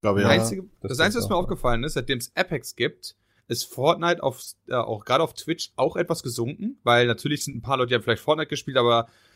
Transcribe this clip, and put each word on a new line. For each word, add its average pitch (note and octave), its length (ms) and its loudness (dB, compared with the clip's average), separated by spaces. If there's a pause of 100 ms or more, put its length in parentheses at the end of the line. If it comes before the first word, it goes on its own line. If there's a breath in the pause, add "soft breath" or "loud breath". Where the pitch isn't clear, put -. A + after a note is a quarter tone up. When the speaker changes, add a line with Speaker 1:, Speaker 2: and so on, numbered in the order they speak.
Speaker 1:
Glaube G2+ 180 2
ich G2+ 60 4
Speaker 2:
Das - 100 6
Speaker 1:
auch. - 60 4
Speaker 2:
Einzige, A2+ 200 -4
Speaker 3:
Das - 60 -16 (200)
Speaker 2:
das B2+ 100 -4
Speaker 3:
glaub D#3+ 80 6
Speaker 2:
Einzige, G#3 140 0
Speaker 3:
ich - 40 -2
Speaker 2:
was F#3+ 60 -4
mir G3 60 2
Speaker 3:
auch, - 20 2
ja. F3+ 60 0
Speaker 2:
aufgefallen A#2+ 400 0
ist, D#3+ 100 -4
seitdem B2+ 240 -2
es - 160 -10
Apex F3 400 -6
gibt, - 420 -4 (300)
ist A#2+ 180 -4
Fortnite E3 580 0
auf, C3 200 -2 (260)
äh, - 60 -4
auch A2 300 -2
gerade C3+ 180 4
auf - 120 -2
Twitch - 420 -8
auch C#3 200 0
etwas - 280 -2
gesunken, C3+ 580 -6
weil A#2+ 240 4
natürlich C#3+ 380 -2
sind C3+ 120 -10
ein A#2 60 -10
paar C3 140 -2
Leute, B2 140 0
die B2 40 2
haben A2+ 80 0
vielleicht A2+ 200 -2
Fortnite D3+ 260 0
gespielt, C#3 300 -4
aber A#2+ 300 4 (280 soft breath)